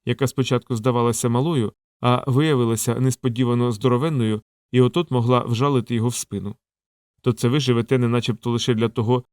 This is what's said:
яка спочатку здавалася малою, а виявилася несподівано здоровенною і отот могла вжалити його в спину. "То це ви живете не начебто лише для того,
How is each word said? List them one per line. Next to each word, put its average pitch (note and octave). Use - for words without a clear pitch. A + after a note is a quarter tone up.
яка B2
спочатку B2
здавалася A#2+
малою, B2
а B2
виявилася A#2+
несподівано B2
здоровенною A#2+
і B2+
отот C#3+
могла B2
вжалити B2
його A2+
в A#2+
спину. G2
"То B2
це A#2
ви C#3
живете B2
не B2
начебто A#2+
лише A#2
для A2+
того, A#2+